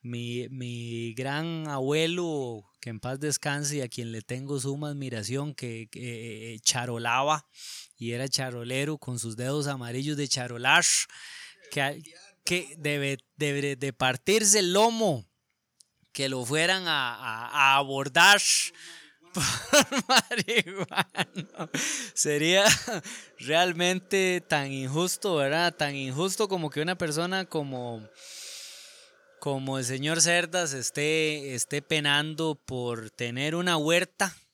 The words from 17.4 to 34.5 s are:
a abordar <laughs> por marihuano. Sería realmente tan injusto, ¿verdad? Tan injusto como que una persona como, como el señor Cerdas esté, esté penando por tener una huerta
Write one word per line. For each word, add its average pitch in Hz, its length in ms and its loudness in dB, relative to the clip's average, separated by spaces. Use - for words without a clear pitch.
a 139 300 6
abordar 139 640 8
<laughs> - 340 -2
por - 380 4
marihuano. 196 1600 0
Sería 160 500 4
realmente 180 1000 2
tan 143 320 -2
injusto, 156 640 -2
¿verdad? 156 380 2
Tan 143 200 -2
injusto 151 540 -2
como 175 220 -2
que 147 100 -4
una 175 160 -2
persona 175 480 -2
como, 123 640 -6
como 135 380 -2
el 131 60 -2
señor 139 360 -2
Cerdas 170 520 2
esté, 151 840 -2
esté 143 280 -4
penando 151 720 0
por 120 560 -6
tener 127 440 -4
una 175 220 2
huerta 170 600 0